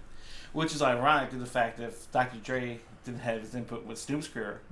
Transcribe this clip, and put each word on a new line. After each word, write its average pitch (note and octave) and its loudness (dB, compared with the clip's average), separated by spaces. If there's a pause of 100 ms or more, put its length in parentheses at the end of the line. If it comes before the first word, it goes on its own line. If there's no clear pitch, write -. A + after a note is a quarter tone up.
(520)
Which D#3+ 0
is D3 2
ironic C3 6
to B2+ -4
the B2 -4
fact A#2 2
that A#2 -6
if - -10
Doctor B2 2
Dre B2 -2 (240)
didn't A#2+ -6
have A#2 0
his A2 -10
input A#2 -6
with A2 -8
Snoop's D3+ -2
career, G#2+ -6 (120)